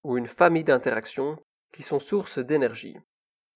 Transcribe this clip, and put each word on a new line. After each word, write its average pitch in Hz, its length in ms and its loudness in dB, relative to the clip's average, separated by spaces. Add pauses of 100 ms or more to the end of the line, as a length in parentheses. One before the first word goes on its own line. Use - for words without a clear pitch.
ou 123 120 -2
une 120 100 -2
famille 165 380 4
d'interactions 135 720 0 (340)
qui - 120 -18
sont 143 160 -2
sources 196 400 -4
d'énergie. 127 580 0 (600)